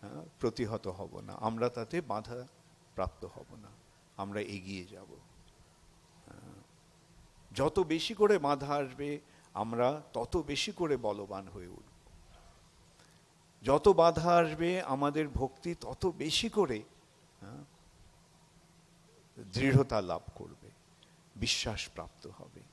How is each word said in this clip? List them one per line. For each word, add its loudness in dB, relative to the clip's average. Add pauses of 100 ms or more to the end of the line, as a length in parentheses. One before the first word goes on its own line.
হ্যাঁ, -12 (180)
প্রতিহত -2
হব -8
না, -14
আমরা -2
তাতে -6
বাধা -6 (560)
প্রাপ্ত -4
হব -16
না, -20 (460)
আমরা -4
এগিয়ে -8
যাব। -18 (1160)
হ্যাঁ, -20 (920)
যত 2
বেশি 0
করে 6
বাধা 2
আসবে, -4 (440)
আমরা 2 (260)
তত -4
বেশি -2
করে 0
বলবান -4
হয়ে -14
উঠব। -20 (1700)
যত 6
বাধা 8
আসবে, 4 (120)
আমাদের 0
ভক্তি -4 (100)
তত -8
বেশি -2
করে, 2 (600)
হ্যাঁ, -16 (1900)
দৃঢ়তা 4
লাভ -4 (120)
করবে, -18 (680)
বিশ্বাস -2
প্রাপ্ত -14
হবে। -20